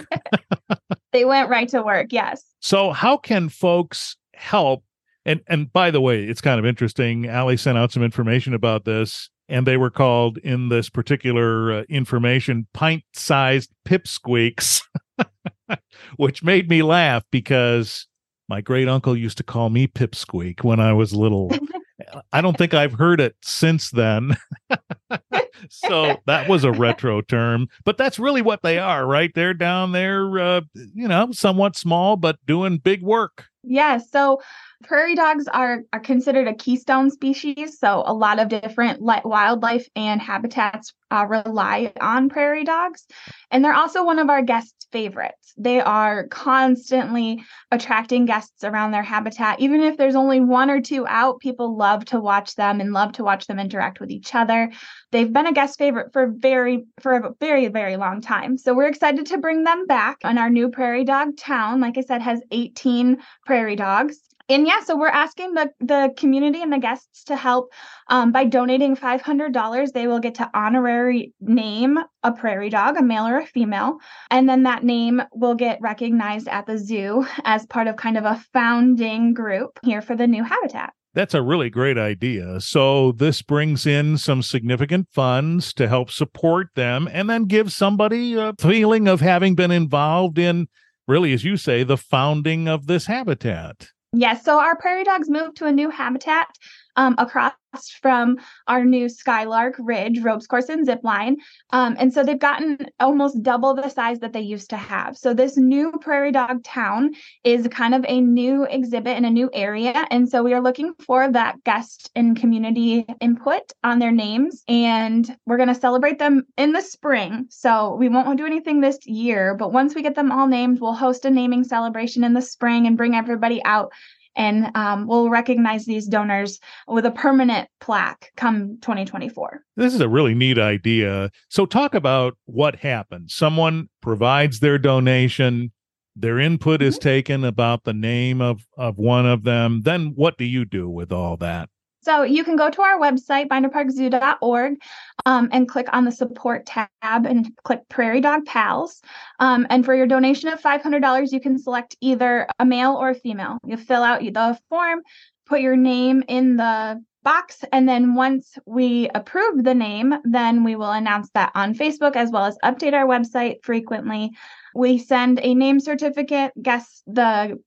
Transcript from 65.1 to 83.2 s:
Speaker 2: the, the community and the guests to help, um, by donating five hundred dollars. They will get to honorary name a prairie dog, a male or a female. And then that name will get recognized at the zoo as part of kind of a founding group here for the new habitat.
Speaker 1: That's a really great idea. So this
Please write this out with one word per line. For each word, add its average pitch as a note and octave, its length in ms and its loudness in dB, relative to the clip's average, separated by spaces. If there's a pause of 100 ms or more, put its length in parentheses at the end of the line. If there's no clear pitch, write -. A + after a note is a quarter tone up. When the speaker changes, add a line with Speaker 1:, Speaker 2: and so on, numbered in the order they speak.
Speaker 2:
the, D4+ 260 -2
the C4+ 380 0
community C#4+ 460 0
and D#4 100 -4
the C#4 60 0
guests - 460 -8
to C#4+ 120 -6
help, B3+ 340 -2 (380)
um, A#3+ 240 4
by B3 120 4
donating B3+ 520 2
five C4 260 -4
hundred D4 300 -2
dollars. B3 400 -2
They A#3+ 140 -2
will A#3+ 140 0
get A#3 160 -6
to A#3 160 -6
honorary A#3+ 880 0
name A3+ 580 0 (240)
a A#3 100 0
prairie G#3 380 -4
dog, A3+ 280 0
a D#4 40 2
male A3+ 240 0
or B3 120 0
a D#4 80 -6
female. A3 520 -2 (320)
And C4 160 4
then C4 180 4
that A#3+ 200 0
name A#3+ 380 0 (100)
will A#3+ 220 0
get A#3 260 -2
recognized A3 680 -2
at G3+ 180 -6
the A3 100 -6
zoo G#3+ 500 -4 (180)
as A3 220 0
part A3+ 220 -2
of A3 80 -6
kind A3+ 220 -4
of G#3+ 60 -4
a A3 180 -2 (100)
founding A#3 800 2
group A3 500 -6
here G#3+ 200 -2
for A#3+ 120 -6
the A#3+ 120 0
new A3+ 180 2
habitat. - 480 -6 (220)
Speaker 1:
That's G3 200 -2
a C#3+ 80 0
really C#3 260 0
great B2 300 0
idea. G2 640 -4
So C3+ 520 2
this C#3 300 0